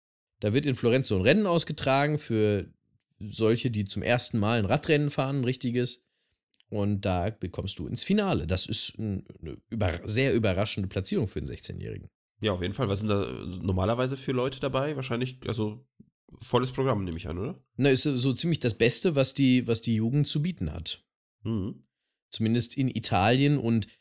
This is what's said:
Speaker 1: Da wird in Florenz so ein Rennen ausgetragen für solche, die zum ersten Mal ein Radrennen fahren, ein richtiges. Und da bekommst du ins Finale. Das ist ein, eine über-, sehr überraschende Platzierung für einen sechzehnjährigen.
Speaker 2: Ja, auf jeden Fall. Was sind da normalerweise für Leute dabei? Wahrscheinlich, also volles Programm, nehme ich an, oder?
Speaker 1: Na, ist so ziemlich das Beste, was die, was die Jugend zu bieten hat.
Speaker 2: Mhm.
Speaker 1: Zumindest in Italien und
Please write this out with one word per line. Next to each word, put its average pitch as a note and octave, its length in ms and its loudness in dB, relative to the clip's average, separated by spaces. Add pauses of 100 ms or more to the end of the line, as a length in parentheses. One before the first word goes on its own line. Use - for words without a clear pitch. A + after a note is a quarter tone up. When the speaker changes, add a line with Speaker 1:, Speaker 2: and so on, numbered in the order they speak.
(400)
Speaker 1:
Da G#2 140 0
wird D3 120 0
in C3+ 80 0
Florenz B2+ 340 2
so G#2+ 80 2
ein F#2 60 2
Rennen F#3 240 4
ausgetragen D3+ 720 2
für G#2+ 540 0 (460)
solche, A2 520 0
die G#2+ 140 -2
zum G2+ 180 -2
ersten A#2+ 360 2
Mal G#2+ 200 2
ein G#2+ 60 0
Radrennen D3 460 0
fahren, C#3 300 -4
ein B2+ 40 -2
richtiges. B2 600 -4 (640)
Und G2+ 340 -2
da F#2 260 0
bekommst F#2 480 -8
du - 100 -8
ins - 160 -2
Finale. F#3+ 420 0
Das F2 200 2
ist - 320 4
ein, G2+ 280 -6 (140)
eine D2+ 180 -12 (100)
über-, F#2+ 360 -2
sehr B2 280 2
überraschende G2+ 560 0
Platzierung G2+ 400 -2
für - 120 -10
einen D2+ 60 -6
sechzehnjährigen. G#1 600 -8 (320)
Speaker 2:
Ja, G#2+ 120 0
auf F2+ 100 -4
jeden F#2+ 120 -4
Fall. B2 140 -2
Was G2 120 0
sind G#2+ 80 -2
da G2+ 220 0 (300)
normalerweise A2+ 560 0
für C#3 160 -6
Leute C3 280 -4
dabei? C#3 360 -4
Wahrscheinlich, B2+ 500 -6
also G#2+ 400 -4 (540)
volles B2+ 320 0
Programm, B2+ 320 -2
nehme E2+ 140 -6
ich - 100 -10
an, E2 100 -6
oder? A#2 240 -8 (140)
Speaker 1:
Na, C3+ 140 4
ist C3 140 6
so C3+ 280 0
ziemlich D#3+ 280 0
das A2+ 180 -2
Beste, C3+ 360 4
was C3+ 200 4
die, B2+ 320 4
was A#2 160 0
die A2+ 140 0
Jugend B2+ 300 0
zu - 140 4
bieten D3 320 -4
hat. - 320 -8 (380)
Speaker 2:
Mhm. G#2+ 420 -6 (460)
Speaker 1:
Zumindest A2+ 480 0
in C3 100 0
Italien B2+ 720 4
und A2+ 300 0 (120)